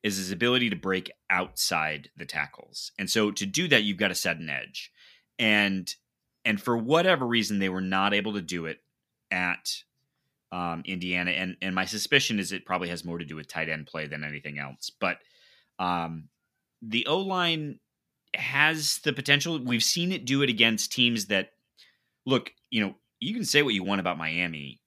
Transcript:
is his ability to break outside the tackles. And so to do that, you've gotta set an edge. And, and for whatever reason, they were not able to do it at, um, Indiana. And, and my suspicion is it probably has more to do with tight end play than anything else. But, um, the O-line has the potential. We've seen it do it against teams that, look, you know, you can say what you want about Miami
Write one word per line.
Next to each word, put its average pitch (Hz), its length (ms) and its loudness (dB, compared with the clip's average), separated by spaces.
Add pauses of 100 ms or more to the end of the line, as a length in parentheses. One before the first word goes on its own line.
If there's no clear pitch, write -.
is 202 140 0
his 95 160 -4
ability 120 380 2
to 95 60 -2
break 92 340 -2 (180)
outside 80 880 -2
the 73 100 -14
tackles. - 720 -10
And 95 120 -4
so 107 220 4
to 101 140 -4
do 160 220 -2
that, 123 140 6
you've 101 160 -2
gotta 95 160 0
set 80 240 -2
an 80 100 -10
edge. - 420 -8 (480)
And, 101 540 2 (520)
and 107 160 0
for 120 160 0
whatever 147 500 2
reason, 107 320 2
they 95 100 2
were 92 120 -2
not 95 340 2
able 104 200 0
to 101 80 -2
do 82 240 -6
it 80 120 -8 (520)
at, 90 520 -4 (720)
um, 85 320 -4
Indiana. 90 460 -2
And, 92 320 -2
and 92 140 -2
my 92 80 2
suspicion 107 560 2
is 92 100 -4
it 95 160 -6
probably 90 220 0
has 87 160 -6
more 85 140 -6
to 85 60 -8
do 76 120 -12
with 76 100 -12
tight 80 220 -6
end 78 180 -4
play 78 220 -8
than 76 160 -8
anything 73 340 -10
else. 69 320 -10
But, 90 280 -2 (600)
um, 82 500 -2 (540)
the 113 240 -2
O-line 170 720 0 (560)
has 147 720 2
the 147 80 4
potential. 143 480 2
We've 123 240 2
seen 175 260 2
it 139 140 -4
do 135 180 4
it 127 80 4
against 113 420 4
teams 117 340 2
that, 95 240 2 (760)
look, 127 260 0 (180)
you 113 140 0
know, 95 120 -4 (240)
you 190 140 -4
can 226 100 -4
say 147 180 6
what 123 120 2
you 92 100 0
want 98 160 2
about 87 180 -2
Miami 80 680 -4